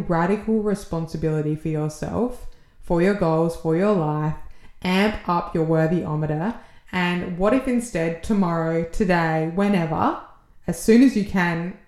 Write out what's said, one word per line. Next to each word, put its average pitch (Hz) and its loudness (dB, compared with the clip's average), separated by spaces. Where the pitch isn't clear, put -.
radical 208 0
responsibility 160 -2
for 156 -6
yourself, 156 -4
for 170 0
your 196 4
goals, 165 2
for 160 -2
your 202 2
life, 151 0
amp 190 0
up 175 -2
your 160 0
worthyometer? 160 0
And 180 -2
what 202 2
if 262 0
instead 175 -2
tomorrow, 165 0
today, 165 0
whenever, 196 0
as 175 -4
soon 233 8
as 269 6
you 202 0
can, 175 -2